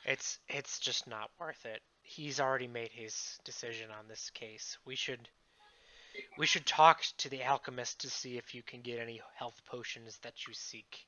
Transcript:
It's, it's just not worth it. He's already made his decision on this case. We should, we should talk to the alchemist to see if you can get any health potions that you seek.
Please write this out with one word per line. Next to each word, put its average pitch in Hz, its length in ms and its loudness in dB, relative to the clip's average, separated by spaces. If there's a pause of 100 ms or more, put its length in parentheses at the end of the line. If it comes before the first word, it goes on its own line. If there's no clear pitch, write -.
It's, - 340 0 (100)
it's - 300 -6
just - 280 0
not 110 320 -8
worth 160 260 -8
it. 113 160 -6 (220)
He's 147 380 -4
already 131 260 4
made 120 260 -4
his - 520 -6
decision 113 460 -8
on 107 180 -12
this 110 220 -8
case. - 540 -10
We 131 120 -8
should, 123 320 -4 (1080)
we - 100 4
should 160 200 4
talk 160 360 12 (160)
to - 100 0
the 131 160 -4
alchemist 123 560 0
to 131 100 -4
see 123 260 -4
if - 180 -8
you 120 80 -10
can - 200 -12
get 120 160 -4
any 117 220 -4 (160)
health 120 300 -8
potions 113 560 -8
that - 240 -8
you 113 80 -12
seek. - 540 -12